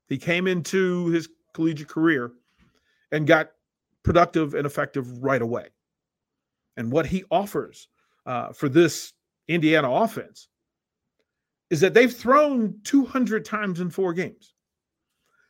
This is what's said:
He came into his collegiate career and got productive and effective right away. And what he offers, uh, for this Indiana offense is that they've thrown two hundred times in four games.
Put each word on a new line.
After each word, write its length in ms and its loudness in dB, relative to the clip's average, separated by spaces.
He 100 -4
came 280 -2
into 640 -2
his 200 -2
collegiate 340 -4
career 440 0
and 140 -2
got 240 4
productive 520 2
and 120 -2
effective 560 -6
right 200 0
away. 260 -6
And 140 -6
what 160 0
he 240 -6
offers, 580 -4
uh, 280 -8
for 160 -4
this 440 2
Indiana 420 2
offense 580 -4
is 120 -2
that 140 4
they've 200 6
thrown 600 2
two 200 2
hundred 400 -2
times 360 -6
in 100 -4
four 220 -2
games. 420 -8